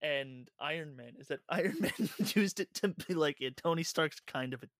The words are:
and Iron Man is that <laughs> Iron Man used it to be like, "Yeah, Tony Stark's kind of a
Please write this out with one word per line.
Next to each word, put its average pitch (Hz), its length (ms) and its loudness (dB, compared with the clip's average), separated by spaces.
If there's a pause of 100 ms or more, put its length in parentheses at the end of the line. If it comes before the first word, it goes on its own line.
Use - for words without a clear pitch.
and 135 480 -2 (100)
Iron 151 360 -4
Man 120 240 -14
is 139 100 -16
that 139 160 -2
<laughs> - 40 -8
Iron 170 300 2
Man 190 300 2 (260)
used 202 240 4
it - 160 -4
to 208 140 2
be 175 260 -4
like, 151 240 2
"Yeah, 131 180 -2
Tony 165 260 2
Stark's 160 380 0
kind 131 320 -4
of 123 100 -8
a - 60 -16 (100)